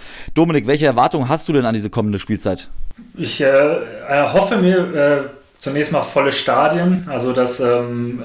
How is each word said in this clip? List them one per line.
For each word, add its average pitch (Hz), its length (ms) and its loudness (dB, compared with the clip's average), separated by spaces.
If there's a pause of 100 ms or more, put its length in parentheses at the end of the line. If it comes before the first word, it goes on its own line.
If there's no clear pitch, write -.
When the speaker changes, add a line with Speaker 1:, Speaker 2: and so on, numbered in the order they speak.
(340)
Speaker 1:
Dominik, 151 320 2
welche 143 180 4
Erwartungen 131 460 2
hast 160 180 -2
du 165 60 0
denn 131 100 2
an 113 100 0
diese 107 140 -2
kommende 104 300 -2
Spielzeit? 95 500 -4 (480)
Speaker 2:
Ich, 156 240 -6
äh, 143 60 2 (600)
erhoffe 165 520 2
mir, 180 360 2
äh, 143 240 2 (420)
zunächst 147 320 -2
mal 147 100 0
volle 139 300 0
Stadien, 160 800 0
also 127 220 -2
dass, 123 280 0
ähm, 120 640 -2